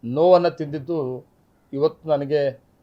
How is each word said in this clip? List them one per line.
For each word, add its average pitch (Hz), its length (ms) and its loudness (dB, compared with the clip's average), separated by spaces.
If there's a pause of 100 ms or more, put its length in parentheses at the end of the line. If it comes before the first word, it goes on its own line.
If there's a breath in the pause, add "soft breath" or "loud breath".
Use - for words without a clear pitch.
ನೋವನ್ನು 170 480 4
ತಿಂದಿದ್ದು 143 720 -8 (480)
ಇವತ್ತು 156 360 -2
ನನಗೆ 143 520 -2 (220)